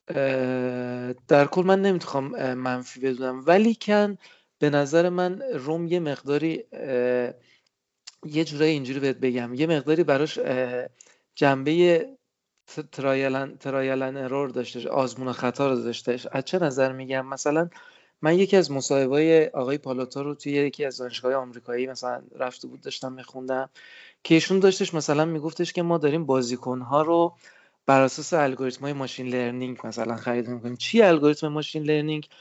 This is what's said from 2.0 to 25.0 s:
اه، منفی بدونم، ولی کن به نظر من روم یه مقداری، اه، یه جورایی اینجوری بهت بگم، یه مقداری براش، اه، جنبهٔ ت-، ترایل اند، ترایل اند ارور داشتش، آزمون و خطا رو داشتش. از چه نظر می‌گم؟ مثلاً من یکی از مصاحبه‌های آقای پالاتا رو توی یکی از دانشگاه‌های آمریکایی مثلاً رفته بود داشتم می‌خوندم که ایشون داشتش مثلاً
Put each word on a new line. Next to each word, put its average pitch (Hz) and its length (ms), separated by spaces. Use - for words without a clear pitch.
اه، 131 160
منفی 127 460
بدونم، 131 480
ولی 214 340
کن 208 360
به 147 100
نظر 147 400
من 180 320
روم 160 340
یه 175 120
مقداری، 147 720
اه، 123 600
یه 156 200
جورایی 151 260
اینجوری 135 280
بهت 135 180
بگم، 123 360
یه 147 140
مقداری 156 360
براش، 143 400
اه، 127 440
جنبهٔ 156 840
ت-، 151 240
ترایل 135 440
اند، 135 220
ترایل 135 440
اند 131 160
ارور 135 320
داشتش، 120 360
آزمون 127 420
و 123 60
خطا 127 380
رو 123 100
داشتش. 120 500
از 135 140
چه 185 140
نظر 131 320
می‌گم؟ 131 340
مثلاً 151 440
من 165 180
یکی 196 180
از 156 140
مصاحبه‌های 143 760
آقای 131 300
پالاتا 131 440
رو 143 140
توی 143 160
یکی 143 340
از 131 120
دانشگاه‌های 127 440
آمریکایی 123 460
مثلاً 123 340
رفته 127 320
بود 131 140
داشتم 131 320
می‌خوندم 131 560
که 165 120
ایشون 185 240
داشتش 190 340
مثلاً 156 320